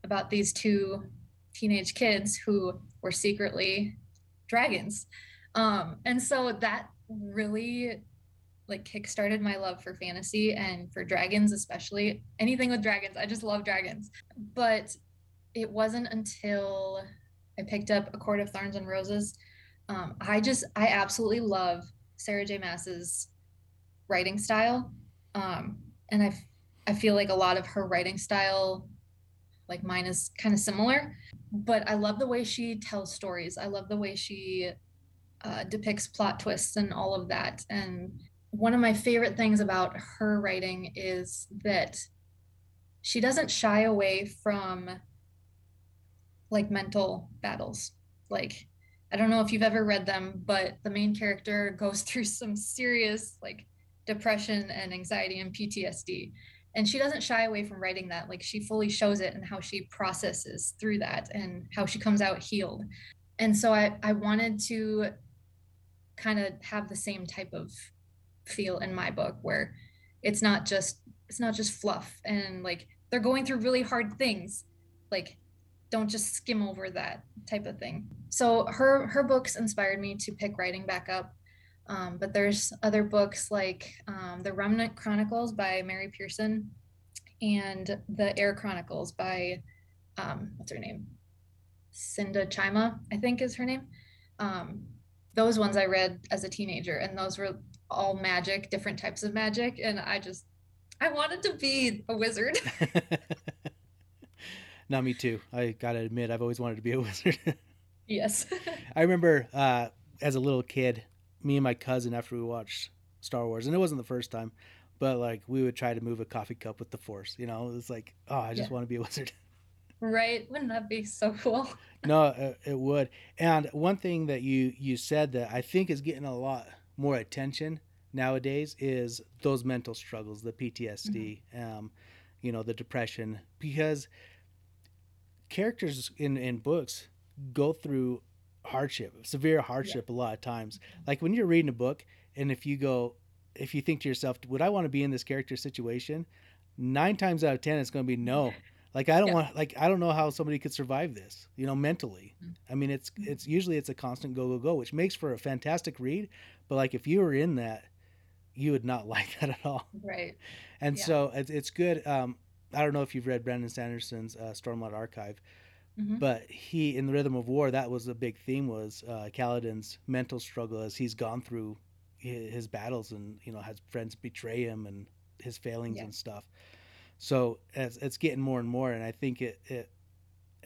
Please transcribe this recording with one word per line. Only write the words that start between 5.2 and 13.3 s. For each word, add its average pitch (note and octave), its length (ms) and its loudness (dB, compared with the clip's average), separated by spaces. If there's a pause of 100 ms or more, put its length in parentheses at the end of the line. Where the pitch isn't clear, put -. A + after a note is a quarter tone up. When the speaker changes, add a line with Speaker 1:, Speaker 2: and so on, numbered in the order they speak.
Speaker 1:
Um, G3+ 500 2
and B3 160 2
so B3+ 300 2
that G#3+ 380 0 (180)
really, G#3+ 960 -2 (640)
like, G3+ 180 -6
kickstarted G#3 560 0
my G3+ 140 2
love F#3 260 -4
for F#3 140 -10
fantasy F#3+ 580 0
and F#3 400 -4
for F3+ 100 -4
dragons, F#3+ 480 4
especially G#3 680 -2 (160)
anything B3 320 4
with A3+ 140 2
dragons. G3+ 340 0
I - 80 -2
just G#3+ 160 -4